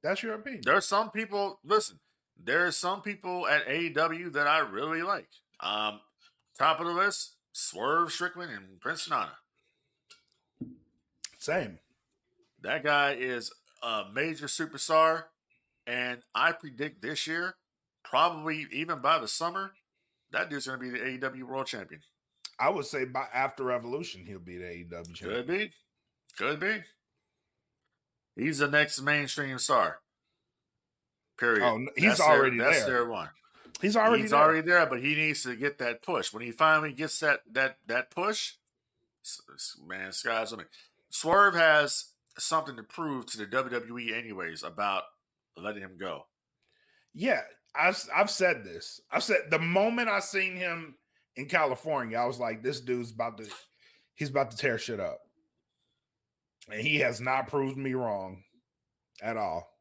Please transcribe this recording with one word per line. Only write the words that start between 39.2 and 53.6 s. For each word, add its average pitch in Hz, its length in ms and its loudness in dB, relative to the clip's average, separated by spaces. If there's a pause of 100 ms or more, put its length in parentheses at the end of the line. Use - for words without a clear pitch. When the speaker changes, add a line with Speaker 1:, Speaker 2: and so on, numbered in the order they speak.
Speaker 2:
s-, - 160 -8 (140)
s-, - 320 -4
man, 95 260 -8
sky's 113 380 0
the 113 60 -8
limit. - 140 -14 (400)
Swerve 190 440 6
has 151 580 6 (260)
something 147 380 2
to 113 60 -14
prove 139 440 -6
to 107 120 -6
the 107 80 -6
W 123 320 -2
W 117 200 -8
E 117 160 -4
anyways 95 480 -8
about 98 420 -2 (520)
letting 101 260 -8
him 95 160 -16
go. 85 280 -8 (880)
Speaker 1:
Yeah, 220 260 0 (340)
I've, 165 280 2 (120)
I've 202 160 4
said 165 340 0
this. 85 360 -14 (100)
I've - 140 0
said 175 260 0
the 160 80 2
moment 208 520 2
I 202 100 0
seen 190 360 -2
him 170 400 -8 (400)
in 135 100 -8
California, 139 720 0
I 120 80 2
was 120 120 -4
like, 113 240 -4
"This 127 180 -4
dude's 120 320 -4
about 113 260 -6
to, 110 80 -14 (680)